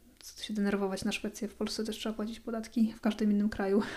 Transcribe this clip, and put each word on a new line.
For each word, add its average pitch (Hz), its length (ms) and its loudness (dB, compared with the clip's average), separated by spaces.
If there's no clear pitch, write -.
co - 200 -18
tu - 40 -10
się 214 120 -6
denerwować 202 500 0
na 208 80 0
Szwecję? 208 360 -6
W - 60 -12
Polsce 214 300 -4
też 214 140 -4
trzeba 220 160 -4
płacić 220 260 -6
podatki, 226 560 0
w - 40 -20
każdym 214 320 2
innym 202 160 4
kraju. 202 340 4